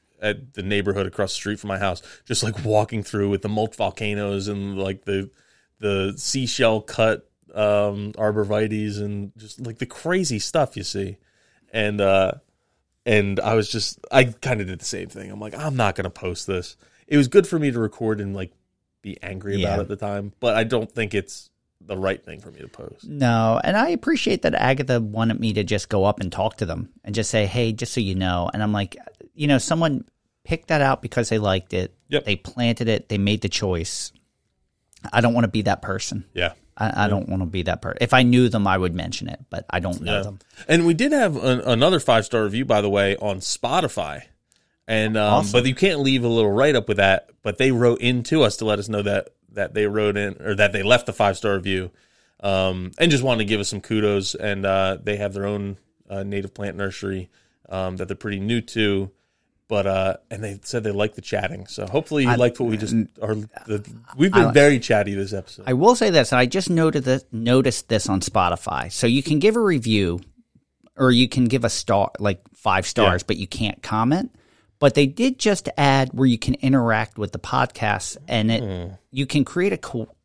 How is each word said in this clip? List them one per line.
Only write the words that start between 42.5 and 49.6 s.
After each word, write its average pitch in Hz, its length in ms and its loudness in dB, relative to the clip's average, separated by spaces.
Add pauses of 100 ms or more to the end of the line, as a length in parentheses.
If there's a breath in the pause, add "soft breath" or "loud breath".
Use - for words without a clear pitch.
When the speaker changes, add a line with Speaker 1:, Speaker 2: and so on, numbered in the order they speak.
Speaker 1:
by 107 160 2
the 104 80 0
way, 98 260 2
on 98 240 -4
Spotify. 117 840 -4 (680)
And, 110 280 0
um, 104 180 4
Speaker 2:
Awesome. 101 180 2
Speaker 1:
but 123 140 4
you 131 80 0
can't 175 260 2
leave 135 240 2
a 120 40 2
little 113 220 4
write-up 127 380 4
with 104 80 0
that, 95 320 4 (140)
but 104 160 -4
they 135 120 4
wrote 120 300 4
in 123 240 0
to 160 180 2
us 104 140 2
to 113 80 -6
let 104 140 2
us 101 100 -8
know 104 140 -2
that, 101 260 -2 (240)
that 101 220 -4